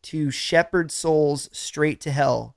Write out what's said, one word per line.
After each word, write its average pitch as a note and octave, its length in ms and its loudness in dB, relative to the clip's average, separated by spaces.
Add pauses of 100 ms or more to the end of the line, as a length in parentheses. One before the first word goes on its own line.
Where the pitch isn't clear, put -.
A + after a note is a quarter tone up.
to D3+ 280 -2
shepherd E3+ 600 0
souls D3+ 600 2
straight - 500 -2
to D3+ 100 -6
hell B2+ 460 0